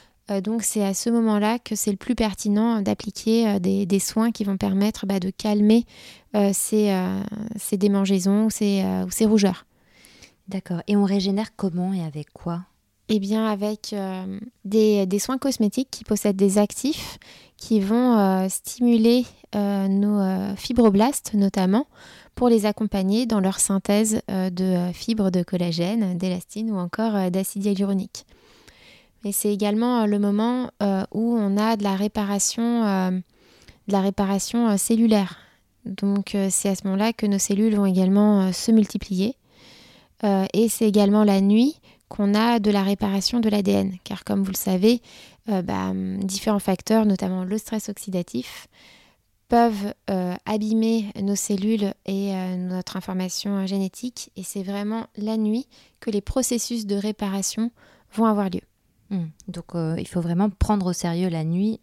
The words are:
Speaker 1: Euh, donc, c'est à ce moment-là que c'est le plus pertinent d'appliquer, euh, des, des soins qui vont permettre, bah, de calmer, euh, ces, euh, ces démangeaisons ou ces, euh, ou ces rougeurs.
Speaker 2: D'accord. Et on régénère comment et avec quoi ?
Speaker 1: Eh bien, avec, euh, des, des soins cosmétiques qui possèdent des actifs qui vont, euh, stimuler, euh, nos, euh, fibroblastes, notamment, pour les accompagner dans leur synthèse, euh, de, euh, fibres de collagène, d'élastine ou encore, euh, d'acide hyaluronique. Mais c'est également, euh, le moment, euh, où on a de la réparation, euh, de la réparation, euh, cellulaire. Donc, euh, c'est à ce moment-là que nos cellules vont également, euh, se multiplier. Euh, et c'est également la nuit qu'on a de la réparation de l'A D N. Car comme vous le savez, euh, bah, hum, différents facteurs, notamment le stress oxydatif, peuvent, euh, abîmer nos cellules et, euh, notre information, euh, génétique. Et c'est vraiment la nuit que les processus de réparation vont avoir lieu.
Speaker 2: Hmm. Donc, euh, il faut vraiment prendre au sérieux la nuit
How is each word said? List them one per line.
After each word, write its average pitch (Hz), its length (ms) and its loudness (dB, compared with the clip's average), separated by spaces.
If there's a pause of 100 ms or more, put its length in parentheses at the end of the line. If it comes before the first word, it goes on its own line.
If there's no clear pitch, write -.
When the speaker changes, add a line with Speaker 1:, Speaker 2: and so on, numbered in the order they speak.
(320)
Speaker 1:
Euh, 196 100 -2
donc, 214 220 -4
c'est 214 200 -2
à 196 120 -2
ce - 160 -2
moment-là 220 480 2
que - 160 -8
c'est - 160 -2
le 202 60 -4
plus - 180 -4
pertinent 214 680 0
d'appliquer, 220 680 0
euh, 202 120 0
des, 196 260 0
des 196 140 2
soins 220 320 0
qui 220 140 -6
vont 196 120 -2
permettre, 202 480 -2
bah, 196 140 -2
de 180 100 -2
calmer, 214 560 4 (500)
euh, 202 200 4
ces, 214 340 2
euh, 190 320 -2 (340)
ces 202 220 -4
démangeaisons 196 680 2
ou 220 40 0
ces, 202 340 0
euh, 185 220 -2
ou 180 60 -8
ces 220 160 2
rougeurs. 202 400 2 (800)
Speaker 2:
D'accord. 185 400 -6
Et 208 80 2
on 202 80 4
régénère 196 520 -2
comment 180 380 -2
et 180 100 -4
avec 147 300 -10
quoi ? 170 280 -8 (480)
Speaker 1:
Eh 214 100 2
bien, 214 260 -2
avec, 208 480 -4
euh, 190 460 -8 (260)
des, 208 400 4
des 196 140 0
soins 262 180 -4
cosmétiques 247 540 0
qui - 120 -14
possèdent 208 340 0
des 196 200 4
actifs - 640 -2 (380)
qui 220 220 0
vont, 233 380 2
euh, 190 320 2
stimuler, 240 760 2 (300)
euh, 202 320 0
nos, 202 320 2
euh, 190 360 0
fibroblastes, 226 800 2
notamment, 196 500 2 (480)
pour 247 160 2
les 220 160 4
accompagner 208 600 0
dans 220 120 2
leur 190 200 0
synthèse, 208 600 2 (100)
euh, 190 180 -2
de, 180 140 -4
euh, 180 300 0
fibres 214 380 -2
de 180 120 2
collagène, 175 720 -2
d'élastine 185 540 -4
ou 202 60 -2
encore, 208 380 -2
euh, 190 140 0
d'acide 190 360 -4
hyaluronique. 196 600 -2 (960)
Mais 202 80 -4
c'est 208 220 -2
également, 220 480 0
euh, 214 60 2
le 208 100 2
moment, 220 540 0 (100)
euh, 196 300 0
où 233 260 0
on 202 200 0
a 220 200 2
de 202 60 -4
la 196 120 0
réparation, 208 880 -2
euh, 185 260 0
de - 800 -10
la 196 100 2
réparation, 196 680 0
euh, 202 80 2
cellulaire. 220 600 2 (480)
Donc, 202 500 -2
euh, 196 140 0
c'est 196 200 -2
à 190 60 0
ce - 100 -10
moment-là 202 280 0
que - 140 -2
nos 202 120 2
cellules 208 360 2
vont 202 100 2
également, 196 560 4
euh, 185 100 2
se - 200 -2
multiplier. 202 640 2 (880)
Euh, 196 300 2
et 220 160 4
c'est 226 180 0
également 208 360 6
la 196 180 4
nuit 220 340 4 (340)
qu'on 202 260 0
a 233 240 2
de 208 120 2
la 202 120 2
réparation 196 560 0
de 220 100 2
l'A 208 120 2
D 196 100 2
N. 190 220 2 (100)
Car - 200 -10
comme 202 200 0
vous 190 80 -2
le 185 60 -6
savez, 202 440 2 (480)
euh, 196 120 0
bah, - 300 -4
hum, 190 320 -4
différents 196 360 -2
facteurs, 220 460 0
notamment 185 380 0
le 190 140 -4
stress 214 320 -8
oxydatif, - 800 -8 (800)
peuvent, 220 440 2 (160)
euh, 180 240 -2 (120)
abîmer 220 640 0 (100)
nos 202 140 -2
cellules 202 580 -2 (120)
et, 196 280 -4
euh, 185 220 -6
notre 180 420 -8
information, 185 600 -6
euh, 190 100 -2
génétique. 196 680 -6
Et 190 80 -12
c'est 196 200 -10
vraiment 208 420 -6 (120)
la 214 200 -4
nuit 220 300 0 (320)
que - 100 -6
les 202 120 -2
processus 240 640 -4
de 202 100 -2
réparation 208 760 -4 (420)
vont 226 120 2
avoir 202 240 2
lieu. 180 120 -6 (480)
Speaker 2:
Hmm. 180 160 -4 (220)
Donc, 175 280 -12
euh, 165 240 -2
il - 80 -6
faut 175 140 -4
vraiment 170 280 0
prendre 196 380 -2
au 180 60 0
sérieux 175 360 -2
la 160 140 -4
nuit 190 400 -2